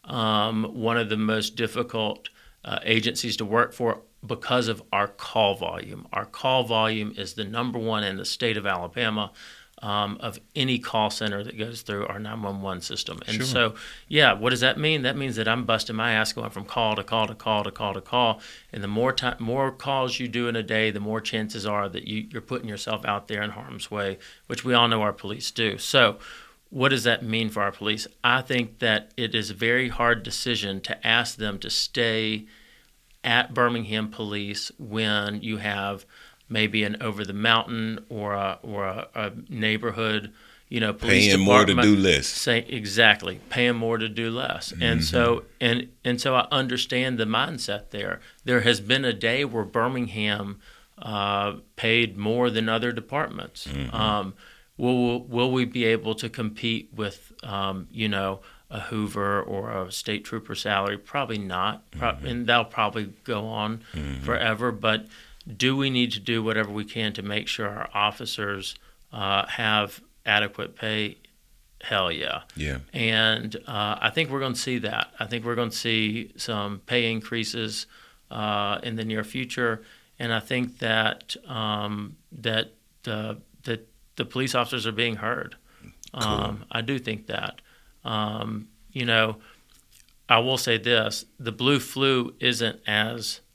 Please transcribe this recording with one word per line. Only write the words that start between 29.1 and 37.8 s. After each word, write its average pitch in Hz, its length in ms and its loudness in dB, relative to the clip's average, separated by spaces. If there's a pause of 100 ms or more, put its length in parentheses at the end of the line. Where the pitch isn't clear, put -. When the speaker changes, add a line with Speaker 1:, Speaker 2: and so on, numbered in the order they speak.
Speaker 1:
it 113 180 -4
is 107 160 -2
a 95 40 -8
very 117 340 0
hard 117 340 2
decision 104 600 -4
to - 240 -6
ask 113 300 2
them 104 240 -4
to 107 100 -8
stay 110 760 0 (760)
at 120 320 2
Birmingham 110 560 0
Police 104 680 -6
when 104 640 0
you 110 160 -4
have 101 460 -4 (440)
maybe 107 360 2
an 104 160 -2
over 107 240 -4
the 98 80 -8
mountain 110 760 2